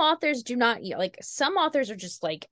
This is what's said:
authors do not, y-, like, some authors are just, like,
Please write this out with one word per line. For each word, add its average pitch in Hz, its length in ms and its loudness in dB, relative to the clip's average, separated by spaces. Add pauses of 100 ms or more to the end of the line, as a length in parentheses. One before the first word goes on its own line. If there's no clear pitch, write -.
authors 302 420 2
do 247 140 -6
not, 233 260 4
y-, 185 140 -6
like, 185 240 -2
some 330 380 0
authors 294 320 2
are 214 60 -8
just, 180 260 -10
like, 160 300 -6